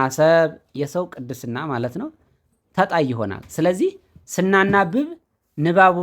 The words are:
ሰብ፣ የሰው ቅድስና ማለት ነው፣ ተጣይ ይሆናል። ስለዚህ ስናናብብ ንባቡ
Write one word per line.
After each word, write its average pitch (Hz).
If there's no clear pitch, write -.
ሰብ፣ 160
የሰው 143
ቅድስና 123
ማለት 123
ነው፣ 262
ተጣይ 175
ይሆናል። 113
ስለዚህ 185
ስናናብብ 196
ንባቡ 175